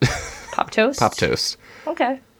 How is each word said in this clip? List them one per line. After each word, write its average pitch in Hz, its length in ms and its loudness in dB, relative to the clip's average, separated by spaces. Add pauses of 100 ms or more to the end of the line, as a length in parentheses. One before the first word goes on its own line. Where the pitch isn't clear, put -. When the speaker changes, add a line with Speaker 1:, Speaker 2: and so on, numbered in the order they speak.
Speaker 1:
<laughs> - 500 -2
Speaker 2:
Pop - 180 0
toast? 240 300 2
Speaker 1:
Pop - 160 2
toast. - 420 0 (300)
Speaker 2:
Okay. 262 320 0 (200)